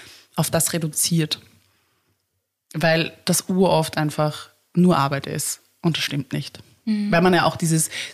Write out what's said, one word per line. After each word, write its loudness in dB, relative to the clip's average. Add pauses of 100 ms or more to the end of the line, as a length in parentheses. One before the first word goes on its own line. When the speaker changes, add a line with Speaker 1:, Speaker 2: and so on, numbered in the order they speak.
(360)
Speaker 1:
auf 0
das 0
reduziert. -2 (1300)
Weil 0 (120)
das -2
uroft 2
einfach -2 (240)
nur 6
Arbeit -2
ist -6 (220)
und 0
das -4
stimmt -6
nicht. -8 (240)
Speaker 2:
Mhm. -2
Speaker 1:
Weil 4
man 4
ja 4
auch 0
dieses 0 (240)